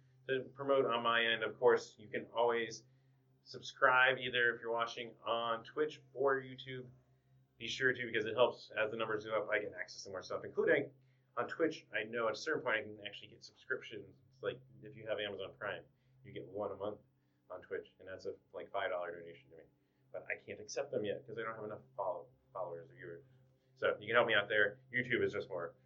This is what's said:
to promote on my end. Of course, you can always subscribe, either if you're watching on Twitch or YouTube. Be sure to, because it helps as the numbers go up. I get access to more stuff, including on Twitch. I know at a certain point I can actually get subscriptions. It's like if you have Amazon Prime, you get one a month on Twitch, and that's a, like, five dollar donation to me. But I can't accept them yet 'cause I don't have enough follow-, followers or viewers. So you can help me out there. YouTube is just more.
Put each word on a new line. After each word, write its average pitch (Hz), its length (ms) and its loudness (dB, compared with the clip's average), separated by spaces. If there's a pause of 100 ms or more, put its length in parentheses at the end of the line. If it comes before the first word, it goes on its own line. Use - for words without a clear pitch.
(280)
to 131 120 0 (140)
promote 139 300 4
on 120 180 2
my 117 220 6
end. 113 180 2
Of 110 160 -2
course, 117 380 6
you 107 120 -18
can - 180 -6 (100)
always 117 460 2 (640)
subscribe, 127 720 4
either 123 360 2
if 117 60 -10
you're 117 120 -4
watching 117 380 -2 (160)
on 117 380 0
Twitch - 360 -2 (140)
or 135 280 4
YouTube. 131 420 -10 (760)
Be 117 80 -10
sure 123 260 2
to, 123 140 -4
because 113 200 2
it 110 80 -2
helps - 360 4 (120)
as 107 100 0
the 113 40 -6
numbers 110 280 -2
go 110 100 -6
up. 104 160 0
I 107 80 4
get 98 220 -6
access - 240 -12
to 98 60 -12
more 92 120 -8
stuff, 95 220 -6
including 147 420 2 (500)
on 120 120 -2
Twitch. - 440 -2
I 110 160 -2
know 113 200 0
at 107 60 0
a - 40 -8
certain - 240 -2
point 113 160 2
I 104 40 -6
can 107 120 -10 (120)
actually 104 280 -14
get - 100 -20
subscriptions. - 600 -10 (300)
It's - 80 -20
like 101 180 -2 (220)
if 104 120 -16
you 107 140 -16
have 104 100 -2
Amazon 98 400 -6
Prime, 95 240 -6 (420)
you 101 80 -18
get 92 200 -10
one 101 180 -4
a 95 80 -10
month 104 220 -6 (500)
on 90 140 -12
Twitch, - 340 -8
and 95 100 -20
that's 95 200 -10
a, - 80 -6 (180)
like, 85 160 -12
five 95 220 -2
dollar 87 240 -4
donation 85 340 -16
to 82 60 -20
me. 80 100 -20 (460)
But - 160 -10
I 104 160 -4
can't 104 160 -12
accept - 320 -8
them 107 120 -2
yet - 220 -6
'cause 107 140 -12
I - 20 -6
don't 113 140 -6
have 107 80 -10
enough 107 180 -10 (140)
follow-, 90 320 -4 (260)
followers 85 340 -8
or - 80 -20
viewers. 85 280 -14 (520)
So 92 240 2
you 104 60 -12
can 113 100 0
help 117 100 8
me 110 80 4
out 101 140 4
there. 104 300 2 (160)
YouTube 117 300 2
is 98 80 2
just 95 160 -6
more. 87 260 -6 (120)